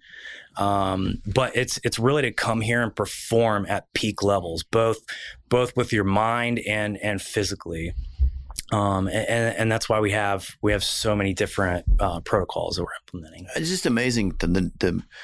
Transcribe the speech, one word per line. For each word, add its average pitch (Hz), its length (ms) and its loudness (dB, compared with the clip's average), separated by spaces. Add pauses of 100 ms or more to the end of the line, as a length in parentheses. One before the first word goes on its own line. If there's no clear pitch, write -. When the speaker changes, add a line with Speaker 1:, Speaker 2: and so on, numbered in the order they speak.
(560)
Speaker 1:
Um, 98 680 0
but 117 300 0
it's, - 260 0
it's - 160 -2
really 135 240 2
to 120 80 0
come 110 300 -2
here 120 220 2
and 107 120 -2
perform 107 760 0
at 98 260 -4
peak 104 280 -2
levels, 90 400 0
both, 113 360 2 (500)
both 123 280 2
with 120 160 0
your 104 120 2
mind 113 560 2
and, 104 380 -2
and 104 220 -2
physically. 87 720 -4 (760)
Um, 98 380 2
a-, - 20 -4 (200)
and, 117 260 0
and 110 160 2
that's 110 160 -2
why 107 120 4
we 104 120 2
have, 101 380 0 (100)
we 104 120 2
have 101 120 0
so 107 320 0
many 98 160 2
different, 90 540 0 (120)
uh, 87 220 0
protocols 85 560 -2
that 85 80 -2
we're - 40 -6 (180)
implementing. 87 400 -14 (100)
Speaker 2:
It's 160 140 -2
just 185 160 -2
amazing 117 540 2
the, - 60 2
the, 90 320 2
the 90 240 2 (220)